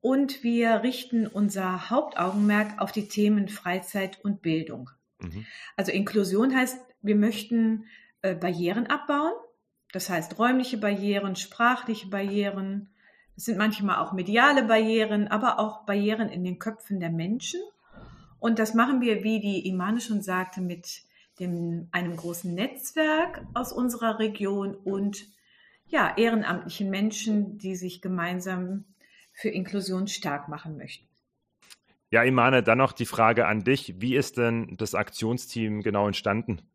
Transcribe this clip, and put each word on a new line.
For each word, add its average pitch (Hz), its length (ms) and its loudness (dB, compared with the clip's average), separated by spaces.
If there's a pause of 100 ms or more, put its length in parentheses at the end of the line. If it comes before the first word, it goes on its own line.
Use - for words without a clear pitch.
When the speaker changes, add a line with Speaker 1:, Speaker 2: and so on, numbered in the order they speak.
Speaker 1:
und 262 420 2
wir 233 400 4
richten 240 440 0
unser 190 640 -2
Hauptaugenmerk 208 880 2
auf 196 120 -2
die 208 160 -4
Themen 208 400 2
Freizeit 190 760 -6
und 202 160 -2
Bildung. 156 480 -2 (300)
Speaker 2:
Mhm. 92 260 -10 (320)
Speaker 1:
Also 185 160 -2
Inklusion 202 640 2
heißt, 254 220 0 (240)
wir 208 140 2
möchten, 220 680 2 (380)
äh, 190 120 0
Barrieren 175 520 -2
abbauen, 294 460 0 (600)
das 190 160 -6
heißt 165 300 -4
räumliche 254 400 2
Barrieren, 202 580 0
sprachliche 233 720 0
Barrieren, 196 840 -4 (420)
es - 80 -14
sind 214 140 -2
manchmal 208 400 2
auch - 160 -2
mediale 233 480 4
Barrieren, 220 640 4
aber 214 300 2
auch 214 260 -2
Barrieren 208 460 0
in 180 120 -6
den 180 160 -4
Köpfen 208 420 -6
der 170 100 -4
Menschen. 196 500 -4 (800)
Und 226 200 2
das 220 140 0
machen 247 300 2
wir, 214 200 2
wie 220 160 0
die 196 300 -2
Imane 190 320 -2
schon 214 220 -2
sagte, 185 400 -4
mit 175 400 -10 (360)
dem, 170 540 -4
einem 175 240 -4
großen 170 380 -8
Netzwerk 311 1000 -2
aus 247 180 -4
unserer 233 480 -2
Region 202 560 -2
und, 196 520 -4 (600)
ja, - 300 2
ehrenamtlichen 214 720 0
Menschen, 208 680 0
die 185 180 -6
sich 180 240 -8
gemeinsam 180 840 -4 (460)
für - 180 -4
Inklusion 185 580 -4
stark 143 400 -6
machen 151 300 -10
möchten. - 280 -16 (1040)
Speaker 2:
Ja, 113 120 6
Imane, 127 400 6
dann 113 160 6
noch 135 140 4
die - 120 -4
Frage 113 420 4
an 107 160 0
dich. 107 380 0
Wie 123 160 0
ist 135 220 0
denn 117 400 0
das 107 160 -4
Aktionsteam 110 880 -2
genau 104 240 2
entstanden? 101 560 -2 (120)